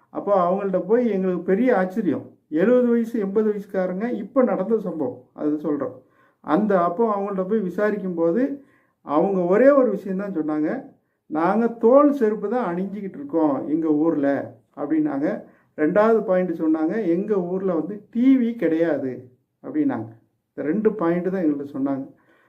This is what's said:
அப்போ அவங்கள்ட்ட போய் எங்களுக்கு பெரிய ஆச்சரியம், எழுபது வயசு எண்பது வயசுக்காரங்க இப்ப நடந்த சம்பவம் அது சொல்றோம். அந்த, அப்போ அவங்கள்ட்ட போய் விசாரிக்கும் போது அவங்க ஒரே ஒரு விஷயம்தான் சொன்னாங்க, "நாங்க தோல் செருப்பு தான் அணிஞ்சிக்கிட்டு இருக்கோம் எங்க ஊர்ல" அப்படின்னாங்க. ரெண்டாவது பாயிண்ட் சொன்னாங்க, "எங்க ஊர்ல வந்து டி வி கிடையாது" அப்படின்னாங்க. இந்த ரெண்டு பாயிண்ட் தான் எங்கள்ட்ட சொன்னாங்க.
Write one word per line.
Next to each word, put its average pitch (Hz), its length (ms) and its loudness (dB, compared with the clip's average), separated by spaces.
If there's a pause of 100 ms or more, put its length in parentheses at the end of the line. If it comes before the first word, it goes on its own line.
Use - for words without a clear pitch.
(140)
அப்போ 196 220 -2
அவங்கள்ட்ட 185 500 0
போய் 240 220 2
எங்களுக்கு 185 340 0
பெரிய 220 340 2
ஆச்சரியம், 185 480 -2 (240)
எழுபது 240 400 4
வயசு 233 300 0
எண்பது 202 300 0
வயசுக்காரங்க 196 640 -4
இப்ப 233 300 0
நடந்த 208 360 0
சம்பவம் 160 440 -6 (100)
அது 151 240 -4
சொல்றோம். 147 380 -4 (460)
அந்த, 208 320 0 (100)
அப்போ 175 260 0
அவங்கள்ட்ட 196 400 -4
போய் 220 120 0
விசாரிக்கும் 190 600 -2
போது 170 220 2 (640)
அவங்க 185 340 0
ஒரே 208 300 6
ஒரு 269 200 4
விஷயம்தான் 190 460 -6
சொன்னாங்க, 151 320 -2 (600)
"நாங்க 190 380 0
தோல் 269 440 6
செருப்பு 208 360 0
தான் 240 200 -2
அணிஞ்சிக்கிட்டு 190 520 -6
இருக்கோம் 143 480 -2
எங்க 160 260 -2
ஊர்ல" 147 340 2 (480)
அப்படின்னாங்க. 147 520 -2 (480)
ரெண்டாவது 208 480 2
பாயிண்ட் 185 280 0
சொன்னாங்க, 165 540 -2
"எங்க 196 340 0
ஊர்ல 185 340 -4
வந்து 165 220 -4 (140)
டி 240 160 0 (120)
வி 226 180 -2
கிடையாது" 156 580 0 (500)
அப்படின்னாங்க. 135 460 -2 (480)
இந்த 139 100 -4
ரெண்டு 214 240 2
பாயிண்ட் 175 380 0
தான் 185 120 -4
எங்கள்ட்ட 143 300 0
சொன்னாங்க. 135 320 -4 (440)